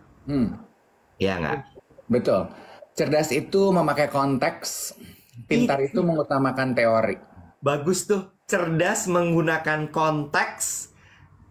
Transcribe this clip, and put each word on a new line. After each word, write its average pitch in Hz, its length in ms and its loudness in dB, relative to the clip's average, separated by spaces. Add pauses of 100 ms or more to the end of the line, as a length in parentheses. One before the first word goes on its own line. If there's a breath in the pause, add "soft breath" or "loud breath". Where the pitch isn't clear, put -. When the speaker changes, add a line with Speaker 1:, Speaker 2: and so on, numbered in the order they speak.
(240)
Speaker 1:
Hmm. - 320 0 (600)
Speaker 2:
Ya 95 200 0
nggak? 78 220 -4 (480)
Speaker 1:
Betul. 110 420 0 (440 loud breath)
Cerdas 151 400 0
itu 190 400 2
memakai 147 360 2
konteks, 139 840 -2 (540 loud breath)
pintar 147 320 2
Speaker 2:
Iya. 135 100 0
Speaker 1:
itu 170 100 -2
mengutamakan 135 760 0
teori. 113 420 2 (460)
Speaker 2:
Bagus 147 420 0
tuh. 190 300 -2 (100)
Cerdas 175 640 0
menggunakan 160 800 0
konteks, 156 1040 -2 (600 soft breath)